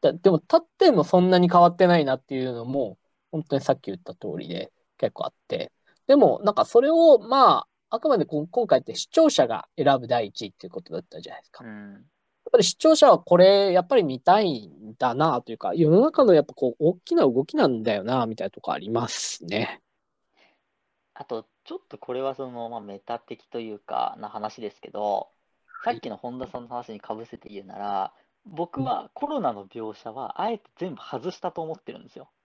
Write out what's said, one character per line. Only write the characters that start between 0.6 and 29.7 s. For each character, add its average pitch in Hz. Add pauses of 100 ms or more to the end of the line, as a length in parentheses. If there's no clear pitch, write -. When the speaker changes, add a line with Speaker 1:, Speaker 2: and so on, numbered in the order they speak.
Speaker 1:
て 359
も 165
そ 180
ん 180
な 180
に 180
変 175
わ 175
っ 175
て 185
な 175
い 151
な 131
っ 127
て -
い 127
う 127
の 117
も、 123 (340)
本 156
当 -
に 135
さ 139
っ -
き -
言 190
っ -
た 185
通 - (100)
り 156
で - (280)
結 -
構 -
あ -
っ - (140)
て。 - (340)
で 277
も、 185
な 202
ん -
か -
そ -
れ 277
を、 330
ま 220 (240)
あ、 226
あ 240
く 320
ま 254
で 147
こ-、 151
今 240
回 135
っ -
て -
視 -
聴 320
者 135
が 113
選 139
ぶ 120
第 117
一 107
位 -
っ -
て -
い -
う -
こ -
と -
だ 170
っ -
た -
じ 175
ゃ -
な -
い -
で -
す -
か。 -
Speaker 2:
う 117
ん。 104 (520)
Speaker 1:
や -
っ -
ぱ 240
り 196
視 -
聴 320
者 285
は 170
こ 175
れ、 196
や 180
っ 175
ぱ 269
り 214
見 131
た 196
い 135
ん 95
だ 123
な 139
と -
い 117
う -
か、 -
世 160
の 180
中 302
の 196
や 147
っ -
ぱ -
こ 127
う、 -
大 175
き -
な 339
動 131
き -
な 240
ん 117
だ 110
よ 98
な、 120
み 110
た 92
い 92
な -
と -
こ -
あ 71
り 92
ま 233
す -
ね。 110 (1300)
Speaker 2:
あ 143
と、 113 (180)
ち -
ょ 349
っ - (100)
と -
こ -
れ 127
は 135
そ 131
の、 117
ま 117
あ、 -
メ 101
タ 117
的 -
と 120
い 113
う 104
か、 -
な 107
話 107
で 107
す -
け -
ど、 104 (360)
Speaker 1:
は -
い。 -
Speaker 2:
さ -
っ -
き 123
の 101
本 123
田 127
さ 127
ん 120
の 117
話 120
に 104
被 110
せ 117
て -
言 101
う -
な 95
ら、 101 (320)
僕 175
は 262
コ -
ロ 285
ナ 131
の 101
描 110